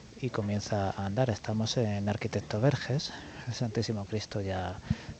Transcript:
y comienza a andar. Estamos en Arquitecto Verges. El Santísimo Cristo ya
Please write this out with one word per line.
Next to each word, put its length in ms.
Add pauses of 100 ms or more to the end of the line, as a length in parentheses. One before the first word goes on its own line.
(220)
y 80
comienza 600
a 160
andar. 220
Estamos 460
en 320
Arquitecto 540
Verges. 500 (340)
El 80
Santísimo 520
Cristo 340
ya 380 (420)